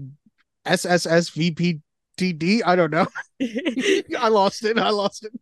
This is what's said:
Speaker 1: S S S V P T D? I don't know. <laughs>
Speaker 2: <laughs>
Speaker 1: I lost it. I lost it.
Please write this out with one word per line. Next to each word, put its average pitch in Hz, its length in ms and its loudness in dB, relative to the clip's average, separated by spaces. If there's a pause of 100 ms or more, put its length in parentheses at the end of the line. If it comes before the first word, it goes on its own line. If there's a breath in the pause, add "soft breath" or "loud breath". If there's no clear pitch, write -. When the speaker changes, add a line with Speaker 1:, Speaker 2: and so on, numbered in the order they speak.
(640)
Speaker 1:
S 180 200 0
S 175 200 2
S 170 240 2
V 165 220 -2
P 170 280 -2 (380)
T 185 160 -2
D? 180 300 0
I 175 120 4
don't 165 160 2
know. 170 160 2 (140)
<laughs> - 80 -18
Speaker 2:
<laughs> - 120 -10
Speaker 1:
I 269 880 -2
lost 202 360 2
it. 226 120 0
I 196 120 0
lost 202 360 -4
it. 214 160 -16